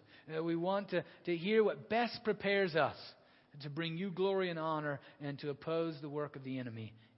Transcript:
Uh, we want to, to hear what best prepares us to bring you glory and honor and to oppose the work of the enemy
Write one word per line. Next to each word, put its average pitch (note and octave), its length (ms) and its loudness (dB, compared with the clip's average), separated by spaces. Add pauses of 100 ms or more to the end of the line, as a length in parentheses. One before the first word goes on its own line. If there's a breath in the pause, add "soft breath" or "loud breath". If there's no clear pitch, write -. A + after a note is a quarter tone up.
(340 loud breath)
Uh, D#3+ 80 0
we E3 140 0
want G3 340 0
to, F3 140 0 (220 loud breath)
to F3 100 0
hear G#3 260 6
what D3+ 260 0
best A3+ 360 2
prepares G3 500 2
us C#3 220 4 (680 soft breath)
to D3+ 80 -6
bring E3 260 -4
you F#3+ 140 -2
glory F#3 400 2
and E3 80 -4
honor D3+ 400 0 (240 loud breath)
and C#3+ 180 -4
to D3 100 -4
oppose D#3+ 500 -2
the D3+ 80 -8
work D3 260 -4
of C#3+ 80 -12
the C3 160 -4
enemy A2+ 340 -6 (260 soft breath)